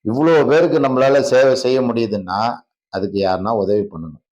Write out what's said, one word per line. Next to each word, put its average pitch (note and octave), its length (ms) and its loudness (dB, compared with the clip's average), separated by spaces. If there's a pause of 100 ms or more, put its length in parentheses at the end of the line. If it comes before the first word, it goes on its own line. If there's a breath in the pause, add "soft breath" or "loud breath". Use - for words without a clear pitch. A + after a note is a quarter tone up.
இவ்வளவு C#3+ 480 2
பேருக்கு D#3+ 320 2
நம்மளால C3+ 400 2
சேவை C3 340 2
செய்ய B2+ 260 -2
முடியுதுன்னா, G#2+ 600 -4 (480)
அதுக்கு G2 380 -4
யாருன்னா F#2 240 -2
உதவி G#2 300 0
பண்ணணும் D#2+ 400 -10 (120)